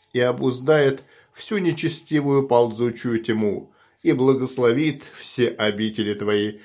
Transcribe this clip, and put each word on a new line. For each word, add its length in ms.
и 80
обуздает 840
всю 240
нечестивую 920
ползучую 760
тьму 480
и 100
благословит 920
все 320
обители 640
твои 520